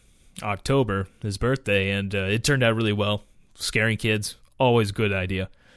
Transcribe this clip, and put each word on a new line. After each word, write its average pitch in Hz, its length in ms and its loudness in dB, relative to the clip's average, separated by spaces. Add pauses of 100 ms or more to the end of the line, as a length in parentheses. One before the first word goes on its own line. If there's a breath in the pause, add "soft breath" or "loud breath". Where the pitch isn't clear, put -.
(440 soft breath)
October, 104 640 0 (140)
his 98 160 -6
birthday, 104 540 0
and, 98 220 -2
uh, 98 120 -2
it 107 180 0
turned 135 200 2
out 117 120 4
really 110 180 0
well. 104 300 0 (320)
Scaring 110 420 -2
kids, 107 380 -2 (240)
always 120 320 4
a - 20 -10
good 107 180 0
idea. 92 380 -4 (280 soft breath)